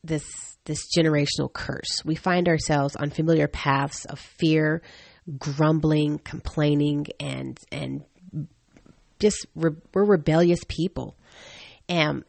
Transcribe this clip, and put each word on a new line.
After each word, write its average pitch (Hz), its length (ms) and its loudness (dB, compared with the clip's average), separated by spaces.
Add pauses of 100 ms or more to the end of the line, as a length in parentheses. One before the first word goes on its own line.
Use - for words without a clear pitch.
this, 160 220 -4 (420)
this 156 160 -6 (140)
generational 147 540 2
curse. - 540 -8
We 156 100 -2
find 180 340 0
ourselves 147 480 0
on 143 140 -4
familiar 160 380 2
paths 139 560 -2
of - 140 -14
fear, 156 640 0 (560)
grumbling, 151 800 2
complaining, 147 880 -2 (120)
and, 135 400 -8 (140)
and 67 320 -10 (1120)
just - 360 2
re-, 160 160 2 (240)
we're 196 100 4
rebellious 170 640 4
people. - 480 -6 (720)
And 151 400 0